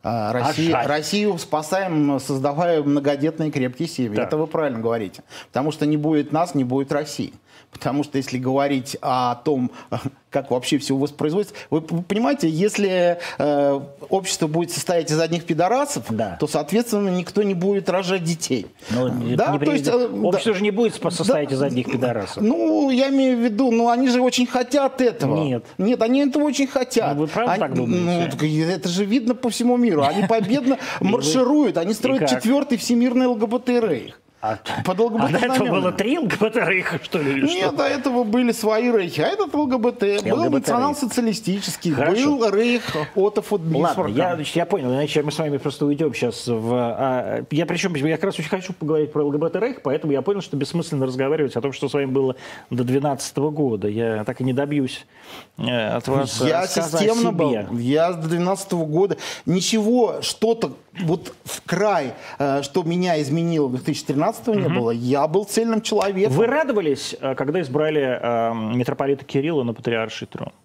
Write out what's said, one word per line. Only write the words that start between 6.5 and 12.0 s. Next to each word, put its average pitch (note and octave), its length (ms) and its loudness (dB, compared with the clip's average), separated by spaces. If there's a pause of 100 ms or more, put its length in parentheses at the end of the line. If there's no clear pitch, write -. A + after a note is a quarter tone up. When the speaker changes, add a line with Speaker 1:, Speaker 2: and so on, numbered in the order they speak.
Speaker 1:
не C3+ 100 2
будет C3+ 280 -2
России. - 400 -4 (400)
Потому C#3+ 300 -2
что C#3 160 -4
если C3 200 -4
говорить C3 600 0
о B2+ 360 0
том, C3 340 0 (200)
<laughs> A#2+ 100 -4 (300)
как C3+ 200 -4
вообще B2+ 280 0
все C3+ 180 -2
воспроизводится, D3+ 580 -2 (160)
вы D#3+ 120 2
п-, E3+ 200 -4